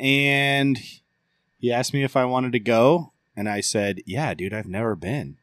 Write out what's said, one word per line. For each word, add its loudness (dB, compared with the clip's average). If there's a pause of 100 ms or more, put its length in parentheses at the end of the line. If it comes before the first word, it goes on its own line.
and 2 (840)
he 0
asked -2
me 0
if -2
I 4
wanted 0
to 0
go, 4 (240)
and -4
I -4
said, -2
"Yeah, -4
dude, -8
I've -8
never -4
been." -8